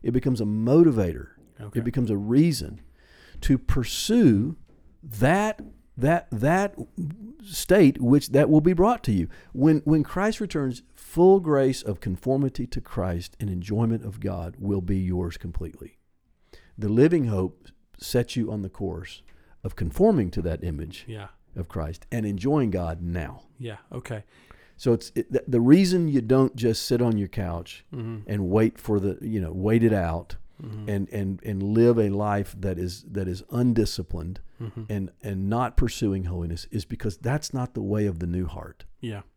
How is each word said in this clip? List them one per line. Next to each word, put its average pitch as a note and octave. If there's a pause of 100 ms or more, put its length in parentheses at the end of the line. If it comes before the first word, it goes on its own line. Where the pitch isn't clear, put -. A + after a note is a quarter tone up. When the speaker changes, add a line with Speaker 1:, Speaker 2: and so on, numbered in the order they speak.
Speaker 1:
It A#2+
becomes B2+
a A2
motivator. A2 (300)
Speaker 2:
Okay. G#2+
Speaker 1:
It A2+
becomes A#2+
a G#2
reason A#2 (600)
to C3+
pursue C#3 (460)
that, E3 (360)
that, D3+
that E3+ (680)
state F#3
which C3
that C#3
will D#3
be E3+
brought G3
to A#2
you. F2 (240)
When, D3+
when D3+
Christ G#3
returns, C#3 (120)
full F#3+
grace C#3
of G#2
conformity C3
to -
Christ F2
and G2+
enjoyment G#2+
of G#2
God F2+
will G2
be F#2+
yours F2+
completely. - (800)
The G#2
living C#3+
hope F#2+ (320)
sets -
you A2
on G#2+
the F#2+
course E2+ (420)
of G#2
conforming A#2
to F#2
that E2
image D#2+
Speaker 2:
Yeah. G#2+ (260)
Speaker 1:
of F2
Christ D#2+
and A2+
enjoying A2+
God E2+
now. E2+ (140)
Speaker 2:
Yeah. A2+ (160)
Okay. A#2 (520)
Speaker 1:
So B2
it's, -
it, -
the, B2+
the A#2+
reason F3
you C#3
don't C3
just A2+
sit A#2+
on A#2
your G2
couch E2+ (100)
Speaker 2:
Mm-hmm. A2+
Speaker 1:
and G2+
wait A2
for G#2
the, F#2+
you A2
know, E2
wait A2
it A2
out E2+ (260)
Speaker 2:
Mm-hmm. G#2+
Speaker 1:
and, G2
and, G2
and G2
live A2+
a G#2
life G2+
that F#2
is, F2
that F#2+
is F2+
undisciplined G#2 (180)
Speaker 2:
Mm-hmm. A2
Speaker 1:
and, G2 (120)
and G2
not A#2
pursuing G2+
holiness E2+
is -
because -
that's C3+
not B2+
the A2+
way G#2
of E2+
the F2
new F2
heart. D2+ (160)
Speaker 2:
Yeah. G#2+ (160)